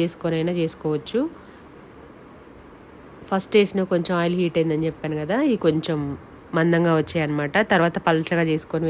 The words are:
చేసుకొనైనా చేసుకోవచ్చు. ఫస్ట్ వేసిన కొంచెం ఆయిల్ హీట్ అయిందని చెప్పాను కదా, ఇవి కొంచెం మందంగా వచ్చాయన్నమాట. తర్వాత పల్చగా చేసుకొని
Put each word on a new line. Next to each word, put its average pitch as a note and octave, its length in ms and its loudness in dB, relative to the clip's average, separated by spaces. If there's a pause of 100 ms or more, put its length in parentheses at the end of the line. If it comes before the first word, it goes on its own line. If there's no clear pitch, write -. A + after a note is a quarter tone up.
చేసుకొనైనా E3+ 520 -2
చేసుకోవచ్చు. D#3+ 680 -2 (2000)
ఫస్ట్ F#3+ 260 0
వేసిన G3 280 4
కొంచెం F3+ 320 0
ఆయిల్ F3 220 0
హీట్ E3+ 220 0
అయిందని D#3+ 280 0
చెప్పాను D3+ 340 -6
కదా, F3+ 200 -2
ఇవి C4 140 2
కొంచెం D#3+ 420 0 (600)
మందంగా E3+ 380 4
వచ్చాయన్నమాట. D3+ 600 -2 (160)
తర్వాత E3+ 240 4 (100)
పల్చగా E3 440 2
చేసుకొని D#3 400 -2